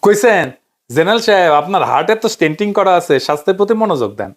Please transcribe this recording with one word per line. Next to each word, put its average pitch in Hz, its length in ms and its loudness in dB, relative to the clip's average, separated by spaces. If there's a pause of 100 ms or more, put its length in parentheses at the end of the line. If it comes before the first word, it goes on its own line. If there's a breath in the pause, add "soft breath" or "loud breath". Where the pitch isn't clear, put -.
কইছেন, 202 480 2 (440)
"জেনারেল 185 260 0
সাহেব, 190 320 2
আপনার 156 320 0
হার্টে 147 300 0
তো 220 140 -4
স্টেন্টিং 170 440 -2
করা 190 220 2
আছে, 170 260 0
স্বাস্থ্যের 151 360 -2
প্রতি 202 180 0
মনোযোগ 156 400 -2
দেন।" 101 220 -10